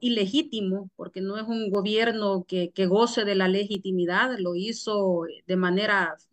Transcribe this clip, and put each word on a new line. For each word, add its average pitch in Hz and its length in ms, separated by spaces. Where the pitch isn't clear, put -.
ilegítimo, 208 920
porque 185 260
no 196 160
es 220 60
un 220 260
gobierno 208 760
que, 180 260
que 190 120
goce 220 400
de 202 100
la 190 140
legitimidad, 196 880
lo 180 160
hizo 196 680
de 185 100
manera 185 580